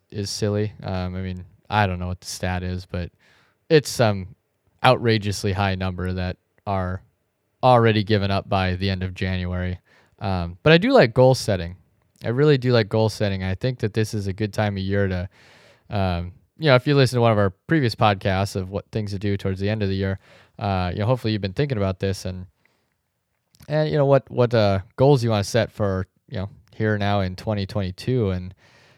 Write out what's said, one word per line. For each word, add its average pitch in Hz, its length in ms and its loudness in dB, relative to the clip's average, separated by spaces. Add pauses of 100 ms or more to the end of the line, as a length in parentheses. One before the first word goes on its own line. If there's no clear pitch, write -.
(120)
is 101 180 -6
silly. 104 440 -2 (100)
Um, 92 320 -6
I 92 60 -8
mean, 90 240 -8 (240)
I 104 180 2
don't 90 100 -4
know 90 100 -6
what 92 120 -6
the - 80 -20
stat 90 340 -4
is, 90 240 -6
but 87 240 -8 (600)
it's 156 200 4
some 101 460 -2 (480)
outrageously 104 720 2
high 98 220 0
number 92 360 -4
that 92 240 -4 (300)
are 95 360 -4 (600)
already 113 400 6
given 98 280 0
up 98 180 -4
by 95 260 0
the 95 140 -2
end 92 120 -4
of 92 120 -6
January. 90 680 -4 (400)
Um, 90 420 -4
but 151 120 6
I 165 40 8
do 220 140 2
like 165 220 6
goal 127 220 6
setting. 90 420 -4 (440)
I 110 80 -6
really 143 280 2
do 123 160 0
like 110 160 2
goal 110 180 2
setting. 98 360 -2
I 95 120 -2
think 127 240 -6
that 107 140 -4
this 110 200 -2
is 101 140 -4
a 95 60 -4
good 104 180 -4
time 104 240 -2
of 98 80 -6
year 98 240 0
to, 90 220 -4 (600)
um, 90 440 -2 (260)
you 160 60 -2
know, 135 100 6
if 123 120 2
you 143 80 4
listen 123 220 2
to 120 40 2
one 117 100 6
of 104 60 2
our 101 140 2
previous 143 420 -2
podcasts 98 600 0
of 95 160 -6
what - 200 -8
things 104 200 -6
to 98 80 -6
do 101 180 -2
towards 95 220 -4
the 98 100 -2
end 107 140 -2
of 95 60 0
the 95 60 -2
year, 95 220 -2 (400)
uh, 92 340 -2
you 95 80 -6
know, 104 60 -2
hopefully 117 260 0
you've 104 100 -2
been 98 120 -6
thinking 139 240 -4
about 95 220 -2
this 98 260 -4
and, 92 220 -10 (1200)
and, 151 220 0
you 156 40 0
know, 139 120 4
what, 139 240 4
what, 123 240 2
uh, 101 240 4 (160)
goals 135 280 4
you 117 60 0
wanna 104 140 2
set - 280 0
for, 95 360 -2 (220)
you - 100 -10
know, 95 100 -8 (240)
here 107 240 0
now 101 220 0
in 92 160 -2
twenty 101 320 -4
twenty-two. 104 640 -2
And, 90 240 -6 (420)